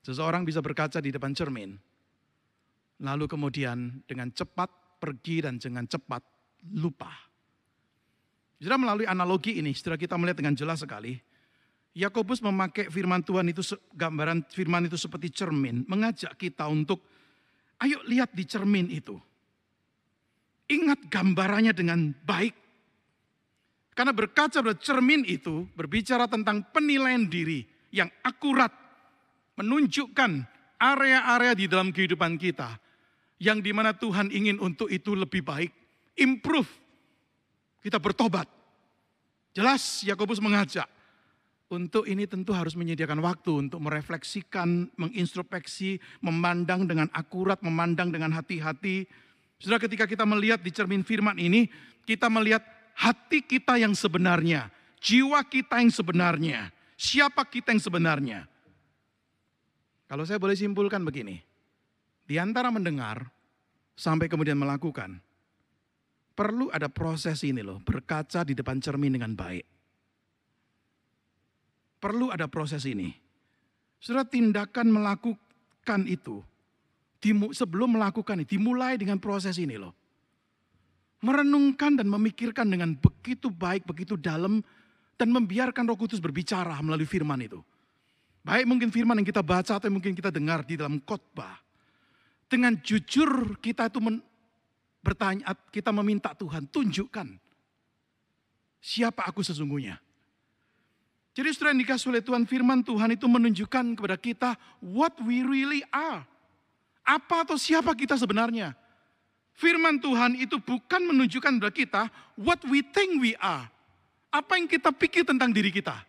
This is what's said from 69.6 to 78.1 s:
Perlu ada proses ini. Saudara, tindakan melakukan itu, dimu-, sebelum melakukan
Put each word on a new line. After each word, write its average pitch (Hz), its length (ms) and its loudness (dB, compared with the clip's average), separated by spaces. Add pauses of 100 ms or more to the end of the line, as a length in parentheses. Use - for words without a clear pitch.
Perlu 233 300 0
ada 165 180 -4
proses 147 380 -6
ini. 98 260 -4 (840)
Saudara, 247 320 -2
tindakan 226 640 2
melakukan 202 1120 -2
itu, 117 380 -6 (720)
dimu-, 208 380 0
sebelum 226 400 0
melakukan 202 480 0